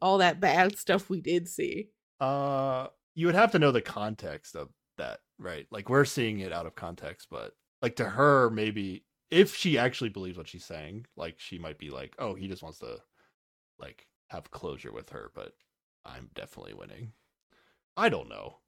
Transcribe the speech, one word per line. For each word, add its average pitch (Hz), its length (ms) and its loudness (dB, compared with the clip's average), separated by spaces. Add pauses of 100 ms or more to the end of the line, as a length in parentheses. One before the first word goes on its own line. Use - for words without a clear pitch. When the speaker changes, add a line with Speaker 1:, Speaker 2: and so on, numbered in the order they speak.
Speaker 1:
all 190 180 4
that 175 220 6
bad 185 360 6
stuff 196 320 0
we 180 120 -4
did 175 260 2
see? 180 420 -6 (300)
Speaker 2:
Uh, 135 680 0 (280)
you 160 100 0
would 175 100 6
have 208 180 6
to 185 60 6
know 147 120 8
the 120 100 4
context 104 760 -8
of 73 140 -10 (280)
that, 58 240 -8 (180)
right? 82 320 -10
Like, 104 180 -10
we're 139 160 6
seeing 113 360 -2
it 95 120 -6
out 85 140 -6
of - 80 -14
context, 85 560 -12
but, 58 240 -12 (260)
like, 120 140 -4
to 120 140 -2
her, 131 400 6
maybe 107 560 -4 (260)
if 180 240 6
she 156 220 2
actually 123 320 0
believes 92 280 -10
what 80 120 -14
she's - 160 -18
saying, 85 400 -12 (120)
like, 82 220 -10
she - 180 -14
might 80 220 -12
be 76 100 -12
like, 67 300 -12
"Oh, 101 160 -6
he 95 120 -10
just 92 160 -10
wants 80 160 -16
to, 60 200 -12 (800)
like, - 280 -20 (220)
have - 220 -14
closure 65 400 -10
with 53 180 -14
her, 55 260 -16
but 50 180 -14 (520)
I'm 64 300 -18
definitely - 380 -16
winning." 50 400 -16 (840)
I 214 120 4
don't 69 200 -4
know. 50 380 -16